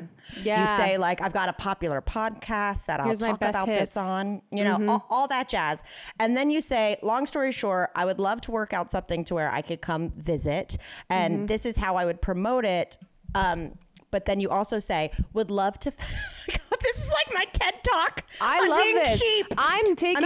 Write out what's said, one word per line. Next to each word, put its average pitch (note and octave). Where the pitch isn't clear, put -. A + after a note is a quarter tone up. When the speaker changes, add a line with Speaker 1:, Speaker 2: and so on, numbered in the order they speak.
Speaker 1:
You G3
Speaker 2:
Yeah. G#3+
Speaker 1:
say, F#3+
like, F3+
"I've F#3+
got F#3+
a E3+
popular E3+
podcast G#3+
that D3+
I'll -
Speaker 2:
Here's A3
my A3+
Speaker 1:
talk G#3+
Speaker 2:
best G#3
Speaker 1:
about G3+
Speaker 2:
hits. G#3
Speaker 1:
this -
on," G3
you G3+
know, G3
Speaker 2:
Mm-hmm. G#3
Speaker 1:
all, A#3
all C4
that C4
jazz. D#3
And A#3
then C#4+
you D#4
say, A3
"Long B3
story C4+
short, F#3
I F3+
would F#3
love G3+
to A#3
work A3
out F3
something F3
to F3
where D3+
I C#3
could E3
come E3
visit. D#3
And F3+
Speaker 2:
Mm-hmm. G3+
Speaker 1:
this G#3+
is A#3
how F#3+
I F3+
would F3
promote G#3+
it." F3+
Um, E3+
but G3
then G3+
you G3
also G#3
say, D#3
"Would G3+
love G3+
to," G3
<laughs> -
God, -
this B4
is -
like D5+
my F#4
ted F#4
Talk. F4+
Speaker 2:
I C4+
Speaker 1:
I'm F#4
Speaker 2:
love D#4+
Speaker 1:
being A4
Speaker 2:
this. C#4+
Speaker 1:
cheap. G#4+
Speaker 2:
I'm F4+
taking F4
Speaker 1:
I'm D4+